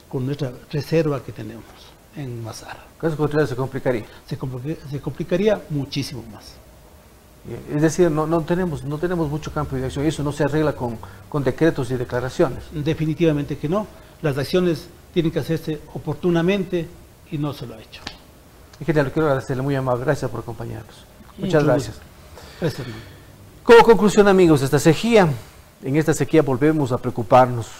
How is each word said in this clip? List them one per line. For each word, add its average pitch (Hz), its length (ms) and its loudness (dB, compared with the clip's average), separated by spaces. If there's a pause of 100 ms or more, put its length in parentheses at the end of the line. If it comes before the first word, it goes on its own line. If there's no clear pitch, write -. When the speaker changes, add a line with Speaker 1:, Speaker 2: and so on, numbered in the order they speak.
Speaker 1:
con 131 200 -4
nuestra 135 260 -4 (180)
reserva 151 520 -2
que - 80 -16
tenemos 110 340 -14 (500)
en 120 280 -10
Mazara. - 420 -14 (140)
Speaker 2:
¿Caso 156 180 -2
contrario 147 300 0
se 123 80 -6
complicaría? 127 500 -4 (220)
Speaker 1:
Se 135 100 -8
compli-, 131 400 -8 (120)
se 139 120 -8
complicaría 190 600 -2 (100)
muchísimo 135 600 -6
más. - 220 -20 (1200)
Speaker 2:
Es 147 80 0
decir, 160 300 4
no, 151 160 0
no 165 140 0
tenemos, 170 420 -2
no 147 160 -6
tenemos 170 300 -2
mucho - 220 -6
campo 143 240 -6
de 131 100 -4
acción, 139 200 -4
eso 156 160 -2
no 143 100 -2
se 147 120 -2
arregla 147 300 0
con, 117 260 -8 (280)
con 143 160 -4
decretos 131 460 0
y 131 60 -4
declaraciones. 123 640 -2 (120)
Speaker 1:
Definitivamente 151 880 -2
que 151 100 -6
no. 196 200 -2 (340)
Las 139 160 -2
acciones 175 500 0 (240)
tienen 165 200 0
que 160 80 -2
hacerse 156 420 -6 (140)
oportunamente 170 920 0 (440)
y 151 80 -6
no 147 120 -4
se - 140 -12
lo 113 80 -14
ha 110 60 -18
hecho. - 220 -20 (800)
Speaker 2:
Ingeniero, 151 320 0
quiero 156 160 2
agradecerle, 131 360 -2
muy 143 120 0
amable, 131 300 -2
gracias 131 240 -2
por 113 120 -10
acompañarnos. 113 640 -12 (320)
Muchas 175 260 2
Speaker 1:
Mucho - 20 2
Speaker 2:
gracias. 131 300 0
Speaker 1:
gusto. - 160 -20 (480)
Gracias, 160 220 -2
hermano. 113 220 -12 (600)
Speaker 2:
Como 233 200 10
conclusión, 208 440 6
amigos, 180 320 8
de 135 60 -2
esta 139 140 2
sequía, 190 480 6 (560)
en 131 120 -2
esta 156 180 2
sequía 151 300 4
volvemos 135 480 2
a 120 80 0
preocuparnos 123 680 4 (120)